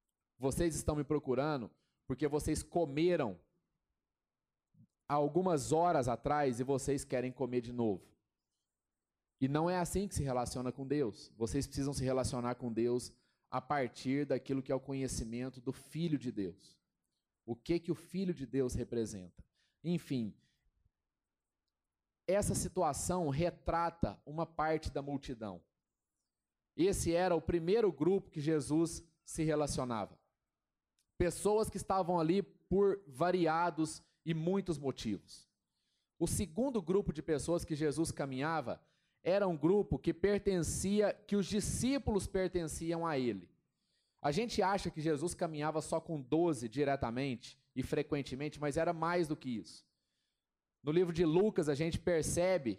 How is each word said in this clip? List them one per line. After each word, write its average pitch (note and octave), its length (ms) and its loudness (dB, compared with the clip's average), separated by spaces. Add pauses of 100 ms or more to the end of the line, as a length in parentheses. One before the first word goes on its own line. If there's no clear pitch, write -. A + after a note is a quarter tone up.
(380)
Vocês C#3+ 360 0
estão D#3 220 0
me D3 80 0
procurando C#3 640 2 (360)
porque C3+ 200 0
vocês D3 360 0
comeram D3+ 760 2 (1700)
algumas D3 640 2
horas D#3 360 4
atrás C#3 520 0
e B2+ 40 -2
vocês C3+ 400 -2
querem B2+ 280 -2
comer B2 280 -2
de A#2 120 -6
novo." A2 340 0 (1300)
E C3 80 2
não D#3 200 2
é F3+ 100 0
assim F#3 300 -2
que - 60 -12
se D3+ 80 -2
relaciona B2+ 480 -2
com C3+ 160 -8
Deus. C3+ 500 -2
Vocês A2 300 0
precisam C#3 260 -2
se C3 120 -4
relacionar B2 500 0
com A#2+ 180 -6
Deus A#2+ 400 2 (380)
a B2+ 100 -4
partir C3+ 640 -2
daquilo C3+ 380 -2
que C3+ 100 -4
é - 20 0
o C3 60 0
conhecimento C3 800 -6
do B2+ 120 -4
Filho D#3 440 -2
de A#2+ 140 -4
Deus. G2 480 -6 (680)
O A#2 120 -8
que E3+ 240 -2
que E3+ 100 -4
o D3+ 60 -2
Filho F3+ 360 -4
de C3+ 140 -8
Deus B2+ 280 0
representa? A2 720 -4 (380)
Enfim, C#3+ 500 -2 (2000)
essa G3 260 2
situação F3 720 -2
retrata E3 960 -2
uma D#3+ 220 -4
parte D#3 420 0
da C#3 140 -4
multidão. A#2 580 -6 (1160)
Esse E3+ 360 2
era F3+ 220 4
o D#3+ 60 2
primeiro F3 500 2
grupo F3 400 2
que D#3 100 -8
Jesus D#3 600 2 (220)
se - 180 -6
relacionava. C3+ 760 -2 (1000)
Pessoas G3+ 500 2
que - 80 -8
estavam F3+ 440 0
ali E3+ 220 2
por G3 640 2
variados D#3+ 960 2 (240)
e D#3+ 80 0
muitos E3+ 460 2
motivos. - 720 -4 (680)
O E3 80 0
segundo A3 520 0
grupo F#3+ 320 2
de D#3 80 -6
pessoas D#3+ 440 0
que D#3+ 100 -4
Jesus D3+ 380 0
caminhava C#3 680 -4 (420)
era G3 240 2
um E3+ 100 0
grupo F3 420 4
que - 160 -2
pertencia, G3 1000 0 (140)
que G3+ 100 0
os F#3+ 100 0
discípulos A3 800 -2
pertenciam E3 800 -4
a D3+ 120 0
ele. G2+ 320 -2 (720)
A C#3+ 80 2
gente G#3 320 0
acha F#3 280 2
que D#3+ 100 -8
Jesus D3+ 340 0
caminhava D#3 480 -2
só E3 180 -2
com D#3+ 200 -6
doze C#3 480 2
diretamente C3 920 -2 (160)
e B2+ 80 -2
frequentemente, C#3+ 800 -4
mas D3 160 -2
era E3+ 160 2
mais E3 360 0
do D3+ 80 -2
que C3 140 -8
isso. - 340 -8 (960)
No C#3 80 -4
livro E3+ 220 4
de E3 140 2
Lucas, F3 420 4
a D3 60 2
gente D#3+ 240 0
percebe E3+ 800 0